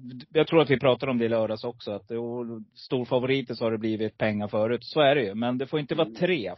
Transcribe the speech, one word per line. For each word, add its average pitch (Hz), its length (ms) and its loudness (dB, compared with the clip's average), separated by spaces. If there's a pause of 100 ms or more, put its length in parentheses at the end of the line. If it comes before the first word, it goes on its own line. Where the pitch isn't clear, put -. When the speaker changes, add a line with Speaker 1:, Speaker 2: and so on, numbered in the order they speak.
(320)
Speaker 1:
jag 156 140 4
tror 165 140 4
att 139 100 4
vi 127 100 4
pratade 135 320 2
om 123 60 2
det 117 60 2
i 113 40 2
lördags 110 360 0
också, 117 280 -10
att 101 160 -8
jo, 117 520 -6 (140)
storfavoriter 127 800 -2
så 120 100 -4
har 113 60 2
det 110 80 0
blivit 110 400 -2
pengar 104 300 0
förut. 117 360 0
Så - 160 0
är 139 140 6
det 143 80 2
ju. 98 120 -2
Men 120 240 -2
det 131 80 -4
får 151 140 -2
inte 147 140 -6
vara 156 120 2
Speaker 2:
Mm. 165 120 -10
Speaker 1:
tre 170 400 -2